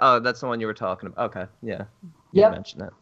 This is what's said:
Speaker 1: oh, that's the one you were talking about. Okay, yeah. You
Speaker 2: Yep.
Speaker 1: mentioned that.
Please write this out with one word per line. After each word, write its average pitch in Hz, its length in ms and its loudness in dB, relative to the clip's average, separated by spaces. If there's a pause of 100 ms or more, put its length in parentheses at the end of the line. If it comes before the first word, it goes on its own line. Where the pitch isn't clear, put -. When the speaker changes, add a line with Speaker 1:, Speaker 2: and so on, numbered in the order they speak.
Speaker 1:
oh, 123 180 6
that's 120 220 -2
the 135 60 -6
one 117 120 -4
you 110 80 -4
were 107 60 -4
talking 95 340 -6
about. 110 280 -4
Okay, 95 100 -8 (160)
yeah. 107 220 -8 (480)
You 190 100 6
Speaker 2:
Yep. 214 100 8
Speaker 1:
mentioned - 300 -14
that. - 200 -12